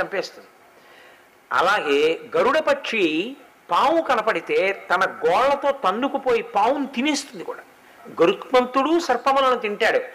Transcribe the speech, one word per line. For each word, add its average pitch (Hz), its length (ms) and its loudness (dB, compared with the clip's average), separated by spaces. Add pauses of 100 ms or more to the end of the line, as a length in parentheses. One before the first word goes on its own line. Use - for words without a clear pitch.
చంపేస్తుంది. - 460 -8 (1080)
అలాగే 156 640 2 (180)
గరుడ 240 200 2
పక్షి 233 800 -2 (340)
పాము 262 300 2
కనపడితే 196 920 -2
తన 180 320 0
గోళ్లతో 277 460 2
తన్నుకుపోయి 240 720 0
పావును 254 440 0
తినేస్తుంది 247 580 -4
కూడా. - 160 -12 (640)
గరుత్మంతుడు 254 800 2
సర్పములను 262 560 2
తింటాడు, 208 440 0 (160)